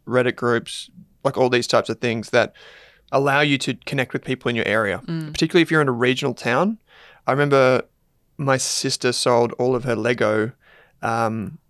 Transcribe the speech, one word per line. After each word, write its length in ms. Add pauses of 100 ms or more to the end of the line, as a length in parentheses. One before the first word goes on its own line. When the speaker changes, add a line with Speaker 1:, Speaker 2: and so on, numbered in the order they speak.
Speaker 1:
Reddit 280
groups, 560 (320)
like, 160
all 100
these 200
types 200
of 120
things 300
that 220 (640)
allow 280
you 160
to 160 (100)
connect 300
with 100
people 240
in 80
your 100
area, 400
Speaker 2:
Mm. 260
Speaker 1:
particularly 300
if 80
you're 120
in 60
a 40
regional 400
town. 460 (480)
I 60
remember 500 (560)
my 180
sister 560
sold 460
all 180
of 80
her 100
Lego, 580 (500)
um, 560 (120)